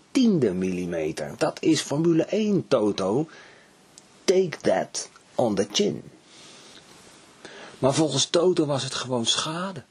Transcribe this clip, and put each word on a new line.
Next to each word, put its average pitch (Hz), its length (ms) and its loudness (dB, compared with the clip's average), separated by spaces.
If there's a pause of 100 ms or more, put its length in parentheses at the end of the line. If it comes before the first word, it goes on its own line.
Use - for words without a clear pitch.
(100)
tiende 185 420 4
millimeter. 87 840 -4
Dat - 240 -2
is 156 180 2
Formule 160 440 0
één, 208 440 0
Toto. 107 600 0 (960)
Take 185 360 2
that - 480 -2 (260)
on 113 200 0
the 98 180 0
chin. - 300 -2 (1800)
Maar 131 160 2
volgens 139 320 2
Toto 170 400 2
was 139 160 -2
het 131 120 -8
gewoon 123 320 -4
schade. 170 640 -4